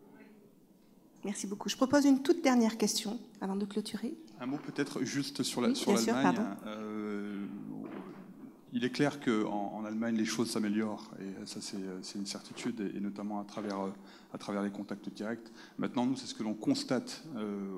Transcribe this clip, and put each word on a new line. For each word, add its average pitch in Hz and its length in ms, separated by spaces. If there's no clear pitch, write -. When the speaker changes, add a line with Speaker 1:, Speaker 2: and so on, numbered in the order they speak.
Speaker 1:
Merci 202 220
beaucoup. 202 200
Je 196 80
propose 269 300
une 269 160
toute - 200
dernière 240 360
question 208 420
avant 196 160
de 202 80
clôturer. 208 480
Speaker 2:
Un 123 60
mot 135 120
peut-être - 460
juste 131 380
sur 123 200
la, 117 80
Speaker 1:
Oui, 127 60
Speaker 2:
sur - 160
Speaker 1:
bien - 100
sûr, 110 120
Speaker 2:
l'Allemagne. 139 220
Speaker 1:
pardon. 214 140
Speaker 2:
Euh, 104 760
il 120 140
est 127 60
clair 143 280
qu'en, 104 540
en 107 100
Allemagne, 110 320
les 110 100
choses 110 260
s'améliorent, 107 680
et 98 280
ça, 107 120
c'est, - 180
c'est - 160
une 98 80
certitude, 113 520
et, 98 180
et - 40
notamment 101 400
à - 20
travers, 101 360
euh, 95 100
à 107 60
travers 101 240
les 101 80
contacts 101 400
directs. 110 420
Maintenant, 120 260
nous, 135 100
c'est 131 120
ce - 80
que 117 80
l'on 107 100
constate, - 680
euh, 101 420